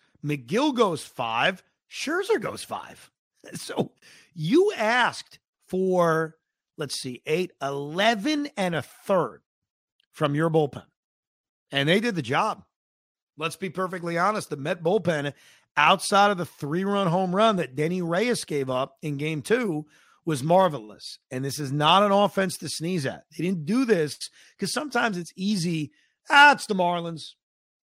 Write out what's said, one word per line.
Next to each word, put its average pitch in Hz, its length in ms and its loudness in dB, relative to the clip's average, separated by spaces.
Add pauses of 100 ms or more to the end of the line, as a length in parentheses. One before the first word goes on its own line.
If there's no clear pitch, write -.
(240)
McGill 151 520 -2
goes 196 280 2
five, 127 600 -2 (260)
Scherzer 381 500 -2
goes - 240 -8
five. - 520 -12
<laughs> - 60 -20 (320)
So - 400 -6 (400)
you 294 420 2
asked 226 640 -2 (280)
for, 170 680 2 (400)
let's 147 240 -8
see, 123 260 -10
eight, 165 260 -2 (100)
eleven 196 960 -2
and 180 180 0
a 143 60 -2
third - 600 -2 (720)
from 143 240 -2
your 165 140 2
bullpen. 156 340 0 (880)
And 139 160 0
they 190 140 4
did 233 140 -2
the 160 60 -4
job. 151 420 -2 (720)
Let's 156 180 -6
be 190 140 -6
perfectly 170 480 -6
honest. 196 320 0
The 143 80 -6
Met 160 260 -4
bullpen, 160 480 0 (460)
outside 196 540 6
of 190 60 -2
the 175 80 -4
three-run 190 640 -2
home 180 260 0
run 214 220 4
that 131 200 -4
Denny 170 260 -2
Reyes 180 420 0
gave 139 260 -4
up 131 320 -4
in 151 140 -6
game 151 260 -4
two, 202 440 -2 (400)
was 143 180 -2
marvelous. 151 760 2 (120)
And 131 140 -4
this 139 120 -6
is 143 140 -6
not 156 320 4
an 202 80 4
offense 196 460 2
to 156 100 -12
sneeze 160 380 -4
at. 104 260 -8
They 156 140 -6
didn't 175 200 -4
do 240 200 0
this 170 320 0 (420)
'cause - 140 -4
sometimes 240 440 -2
it's 175 200 -10
easy. 175 560 -2 (360)
"Ah, 294 220 10
it's - 140 -2
the 208 100 -4
Marlins. 175 600 -4 (480)